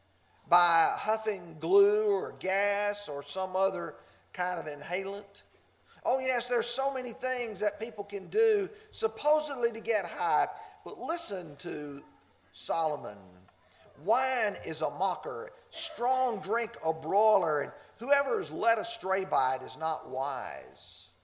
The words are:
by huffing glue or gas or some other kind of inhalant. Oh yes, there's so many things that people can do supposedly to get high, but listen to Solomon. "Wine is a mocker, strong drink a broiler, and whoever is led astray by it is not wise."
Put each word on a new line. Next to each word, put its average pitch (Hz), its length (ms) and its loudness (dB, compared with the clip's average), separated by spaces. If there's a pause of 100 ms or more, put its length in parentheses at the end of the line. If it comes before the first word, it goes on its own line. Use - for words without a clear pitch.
(480)
by 170 480 6
huffing 208 640 -4
glue 202 460 6
or 185 340 0
gas 202 720 0
or 143 120 -6
some 185 340 -6
other 175 400 0 (360)
kind 180 280 -4
of 156 80 -6
inhalant. 180 760 -8 (640)
Oh 262 140 2
yes, 262 280 -2
there's 240 200 0
so 269 260 0
many 247 180 -6
things 247 480 -4
that 208 200 0
people 226 240 -6
can 190 240 -8
do 208 420 4 (220)
supposedly 269 800 0
to 220 100 -10
get 202 240 0
high, 165 420 2 (380)
but - 140 -10
listen 202 580 -4
to 147 440 -8 (520)
Solomon. 147 640 -2 (840)
"Wine 233 600 2
is 156 180 -4
a 151 100 2
mocker, 151 600 -2 (200)
strong 247 680 0
drink 214 440 -2
a 160 100 2
broiler, 175 680 4
and 135 100 -4 (260)
whoever 277 420 2
is 151 120 -6
led 208 260 4
astray 190 480 -2
by 135 300 2
it 127 80 -6
is 127 140 -12
not 156 320 -4
wise." 127 1000 -8 (140)